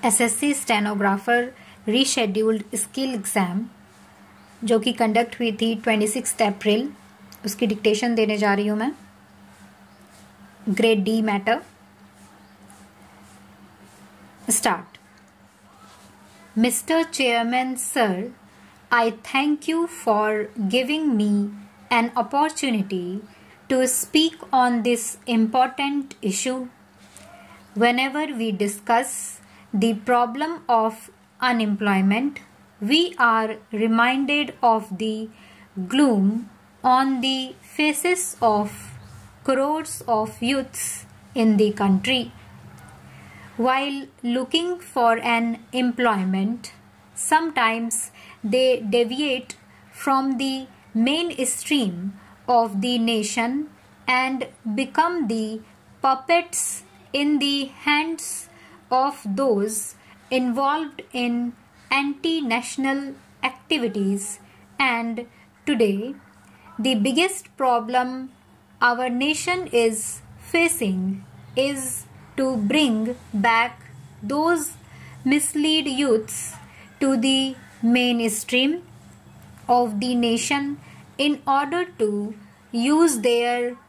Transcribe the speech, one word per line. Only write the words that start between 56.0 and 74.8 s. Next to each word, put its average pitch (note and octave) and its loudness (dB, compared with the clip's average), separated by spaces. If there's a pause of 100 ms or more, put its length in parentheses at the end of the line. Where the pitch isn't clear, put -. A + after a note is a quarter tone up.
puppets E4+ 0 (300)
in D4 2
the C#4 0
hands D4+ -4 (420)
of C4 0
those G#3+ 0 (360)
involved C#4 0 (100)
in A#3+ -2 (380)
anti-national C#4 -2 (280)
activities. G3+ -2 (380)
And A#3 -2 (400)
today, A3+ 0 (640)
the B3+ 2
biggest C4+ 0
problem B3+ 0 (500)
our B3 2
nation D4+ -2
is A3+ 0 (160)
facing G3 -2 (300)
is C4+ -4 (300)
to C4 0
bring A3+ 2 (180)
back A3+ 2 (420)
those D4+ 0 (520)